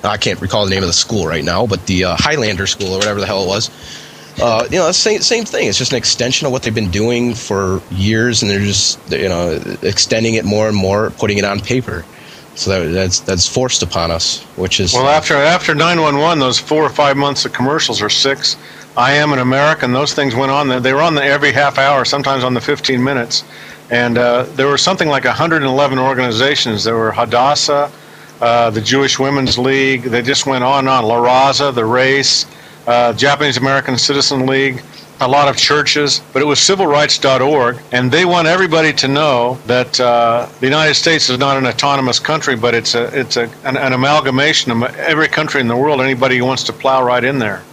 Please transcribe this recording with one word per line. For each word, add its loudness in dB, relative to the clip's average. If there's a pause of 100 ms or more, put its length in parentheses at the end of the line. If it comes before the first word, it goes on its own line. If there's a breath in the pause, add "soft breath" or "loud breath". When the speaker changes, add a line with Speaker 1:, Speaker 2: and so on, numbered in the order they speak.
Speaker 1:
I 0
can't -4
recall 0
the -2
name 0
of -2
the -2
school -2
right -2
now, 0
but -4
the, 0
uh, 0
Highlander -2
School -4
or -4
whatever -2
the -4
hell -2
it -2
was. -2 (680 loud breath)
Uh, 2
you 0
know, 2
same, 0
same 0
thing. -4
It's -2
just -2
an -2
extension -2
of 0
what -4
they've -2
been -2
doing 0
for -2
years, 0
and -2
they're 0
just, -2 (100)
you -2
know, -2 (220)
extending 0
it -2
more 2
and 0
more, 0
putting -2
it 0
on -2
paper. -4 (500 loud breath)
So -4
that, 0
that's, 0
that's -2
forced -2
upon -2
us, -4 (140)
which -2
is 0
Speaker 2:
Well, 2
after, 2
after 2
nine 2
one 2
one, 2
those 0
four 0
or 0
five 2
months -2
of -6
commercials, -2
or -2
six, 0 (400 loud breath)
"I 2
Am 2
an 0
American," 2
those 0
things 0
went 0
on. 0
They 2
were 2
on 2
the, 0
every 2
half 2
hour, 2
sometimes 0
on 0
the -2
fifteen -2
minutes. -2 (480 loud breath)
And, 2
uh, 2 (100)
there 2
were 2
something 0
like 0
a 2
hundred 0
and 0
eleven 2
organizations. 0
There 0
were 0
Hadassah, 0 (500 loud breath)
uh, 2
the -2
Jewish 0
Women's 0
League. 0
They -2
just -2
went 0
on 2
and 0
on. 2
La 2
Raza, 2
the 0
Race, 2 (400 loud breath)
uh, 2
Japanese 0
American 0
Citizen 0
League, 0 (380 loud breath)
a 0
lot 4
of 0
churches, 0 (100)
but 0
it 2
was 2
civil 2
rights 2
dot 2
org, 2 (140)
and 2
they 4
want 2
everybody 2
to -2
know 0
that, 0
uh, 2 (120)
the 0
United 2
States 0
is -2
not 2
an 0
autonomous 0
country, -2
but 0
it's -2
a, 0 (140)
it's -4
a, 0 (220)
an, -4
an 0
amalgamation 0
of 0 (140)
every 0
country -2
in 0
the 0
world, 2
anybody 0
who 0
wants -2
to -6
plow 0
right 2
in 0
there. -4 (100)